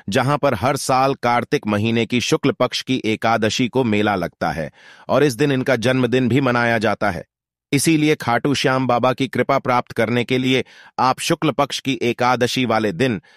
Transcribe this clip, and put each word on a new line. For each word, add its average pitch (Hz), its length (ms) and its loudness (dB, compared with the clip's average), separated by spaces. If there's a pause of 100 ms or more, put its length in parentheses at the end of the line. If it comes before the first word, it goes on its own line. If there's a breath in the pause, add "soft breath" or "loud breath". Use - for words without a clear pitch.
जहां 131 300 0
पर 139 160 2
हर 123 220 0
साल 135 380 0
कार्तिक 120 520 0
महीने 110 400 0
की 120 140 0
शुक्ल 135 320 0
पक्ष - 300 -2
की 131 220 -4
एकादशी 110 640 0
को 131 160 0
मेला 104 300 2
लगता 87 360 -4
है 76 220 -6 (360 loud breath)
और 131 160 2
इस 135 100 0
दिन 143 180 0
इनका 131 240 0
जन्मदिन 127 520 0
भी 123 120 2
मनाया 120 380 0
जाता 104 320 0
है। 85 140 -8 (480)
इसीलिए 151 420 2
खाटू 123 400 0
श्याम 131 320 0
बाबा 123 260 2
की 131 160 -2
कृपा 127 300 0
प्राप्त 123 340 -2
करने 117 320 0
के 123 140 0
लिए 131 260 0 (340 loud breath)
आप 127 220 2
शुक्ल 160 300 0
पक्ष - 300 -2
की 135 220 -4
एकादशी 123 640 0
वाले 110 280 0
दिन 107 300 -2 (140)